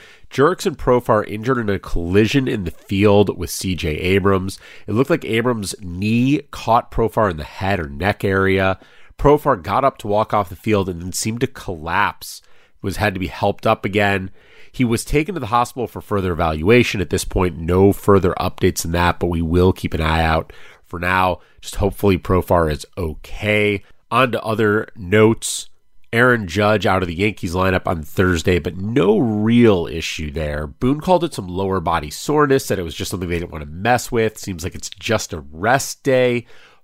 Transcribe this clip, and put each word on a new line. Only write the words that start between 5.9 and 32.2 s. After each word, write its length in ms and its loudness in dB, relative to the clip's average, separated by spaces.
caught 400 0
Profar 400 0
in 60 -6
the 80 -10
head 340 -4
or 80 -6
neck 380 -4
area. 520 2
Profar 460 2
got 220 0
up 140 0
to 80 -12
walk 260 0
off 160 0
the 80 -14
field 320 0
and 120 -8
then 120 -8
seemed 260 -4
to 80 0
collapse, 960 -4
was 160 -6
had 160 0
to 80 -6
be 60 -2
helped 380 -4
up 200 0
again. 460 0
He 140 0
was 180 0
taken 300 -2
to 60 -8
the 80 -6
hospital 400 -2
for 120 -12
further 320 -2
evaluation. 720 2
At 80 -6
this 160 -2
point, 320 0
no 340 4
further 480 4
updates 440 0
than 80 -6
that, 280 2
but 60 -2
we 160 0
will 320 4
keep 220 -6
an 60 -2
eye 200 2
out. 320 0
For 140 -12
now, 400 0
just 180 -14
hopefully 420 2
Profar 520 2
is 140 -6
okay. 840 -2
On 200 2
to 120 -4
other 520 0
notes. 720 2
Aaron 340 2
Judge 380 2
out 160 2
of 60 -2
the 80 -6
Yankees 400 -2
lineup 320 0
on 160 -2
Thursday, 560 2
but 180 -6
no 400 2
real 680 4
issue 420 -8
there. 380 -4
Boone 340 -2
called 220 2
it 100 -4
some 140 -10
lower 320 -2
body 320 -2
soreness, 520 2